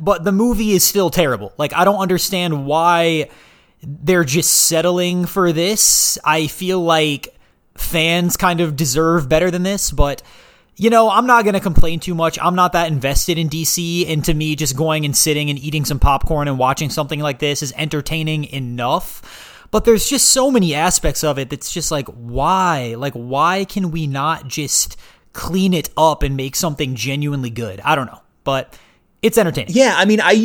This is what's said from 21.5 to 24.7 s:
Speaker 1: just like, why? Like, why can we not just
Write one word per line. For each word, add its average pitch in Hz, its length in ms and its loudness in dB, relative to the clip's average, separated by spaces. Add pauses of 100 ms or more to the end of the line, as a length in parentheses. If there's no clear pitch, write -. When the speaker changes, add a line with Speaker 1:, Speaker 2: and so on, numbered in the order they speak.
Speaker 1:
just - 180 -6
like, 143 180 -4
why? 135 880 -2
Like, 135 160 -6
why 143 500 0
can 190 260 -4
we 160 160 -4
not 143 400 -4
just - 520 -4 (340)